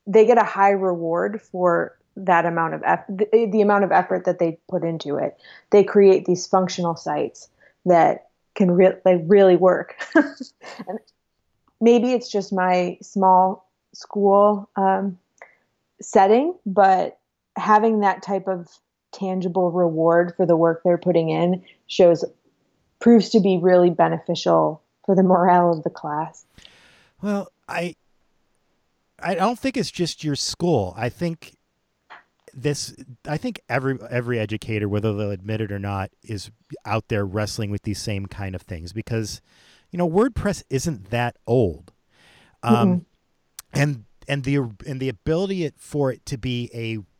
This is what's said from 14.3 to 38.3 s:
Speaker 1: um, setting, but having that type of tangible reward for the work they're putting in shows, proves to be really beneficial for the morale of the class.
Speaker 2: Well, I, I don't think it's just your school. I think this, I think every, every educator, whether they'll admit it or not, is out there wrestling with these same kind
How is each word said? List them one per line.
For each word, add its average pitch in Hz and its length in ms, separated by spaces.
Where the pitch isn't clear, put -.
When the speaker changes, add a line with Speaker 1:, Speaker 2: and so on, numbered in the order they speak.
Speaker 1:
um, 190 440
setting, 240 540
but 190 520
having 214 440
that 196 220
type 190 260
of 175 200
tangible 185 580
reward 170 680
for 185 80
the 170 120
work 165 280
they're 175 140
putting 165 300
in 175 340
shows, 170 380
proves 233 320
to 226 100
be 185 180
really 180 320
beneficial 165 920
for 196 80
the 185 80
morale 180 500
of 156 120
the 170 60
class. 156 540
Speaker 2:
Well, 202 300
I, 170 260
I 185 140
don't 208 240
think - 180
it's 208 140
just - 340
your 143 120
school. 127 600
I 117 120
think - 480
this, 143 400
I 151 100
think 240 320
every, 131 300
every 123 280
educator, 107 500
whether 104 260
they'll 104 160
admit 101 300
it 104 120
or 101 60
not, 98 320
is 107 280
out 110 240
there 104 160
wrestling 101 460
with 101 120
these 104 180
same 98 260
kind 95 280